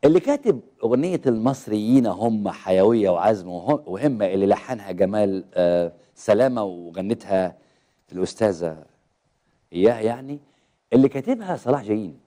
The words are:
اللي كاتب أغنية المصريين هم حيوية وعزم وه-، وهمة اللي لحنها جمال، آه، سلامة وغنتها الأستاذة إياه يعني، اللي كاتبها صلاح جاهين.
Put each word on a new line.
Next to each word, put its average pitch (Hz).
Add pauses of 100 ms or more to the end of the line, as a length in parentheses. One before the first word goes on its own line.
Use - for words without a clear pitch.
اللي 160
كاتب 262 (240)
أغنية 135
المصريين 117
هم 104
حيوية 98
وعزم 92
وه-، 90
وهمة 104
اللي 98
لحنها 101
جمال، 98 (100)
آه، 87 (220)
سلامة 117
وغنتها 92 (560)
الأستاذة 87 (960)
إياه 113
يعني، 131 (540)
اللي 131
كاتبها 185
صلاح 127
جاهين. 104